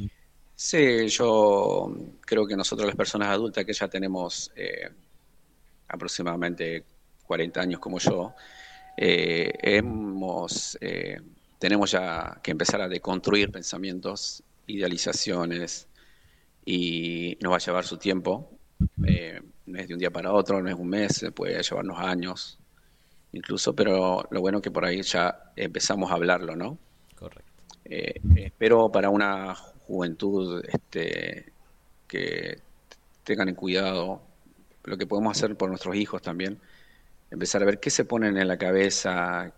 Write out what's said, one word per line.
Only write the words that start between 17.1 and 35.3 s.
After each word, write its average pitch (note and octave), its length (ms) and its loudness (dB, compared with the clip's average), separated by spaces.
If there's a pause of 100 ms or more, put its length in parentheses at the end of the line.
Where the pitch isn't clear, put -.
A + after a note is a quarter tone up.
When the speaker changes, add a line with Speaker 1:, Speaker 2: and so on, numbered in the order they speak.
Speaker 1:
nos F2+ 100 0
va F2+ 60 4
a - 20 2
llevar F2+ 260 0
su F2 120 -10
tiempo. F#2+ 520 0 (560)
Eh, E2+ 360 2 (260)
no F2+ 120 -10
es F2+ 80 -8
de E2+ 60 -8
un E2+ 60 -6
día F2+ 120 2
para E2+ 220 -4
otro, G2 280 4
no F#2 80 -2
es F2+ 60 -2
un F2 140 -6
mes, G2+ 360 0 (100)
puede F2+ 260 -2
llevarnos F#2 380 -4
años F2+ 600 -4 (760)
incluso, - 420 -2
pero F#2+ 560 2
lo G#2 80 -2
bueno G2 220 2
que G2 100 -6
por E2+ 140 -2
ahí F2+ 160 -2
ya - 560 -2
empezamos F#2+ 520 0
a F2 40 2
hablarlo, F2 420 2
¿no? G#2 220 -6 (420)
Speaker 2:
Correcto. - 240 -18 (400)
Speaker 1:
Eh, - 380 -8 (160)
espero A2 520 4
para G2 200 2
una G2 460 0
juventud, F#2 1120 -4
este, - 840 -6 (560)
que E2 520 -6 (680)
tengan G2 240 6
en F2+ 60 0
cuidado F#2+ 640 2 (640)
lo G2+ 120 -4
que F#2+ 80 -2
podemos G#2 320 2